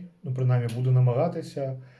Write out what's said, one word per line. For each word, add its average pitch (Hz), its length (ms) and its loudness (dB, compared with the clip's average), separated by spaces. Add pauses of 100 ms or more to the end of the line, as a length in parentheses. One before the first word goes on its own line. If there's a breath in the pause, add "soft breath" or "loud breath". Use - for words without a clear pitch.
(220)
ну, 131 120 -6
принаймні 123 400 0
буду 127 160 0
намагатися, 131 920 0 (160 loud breath)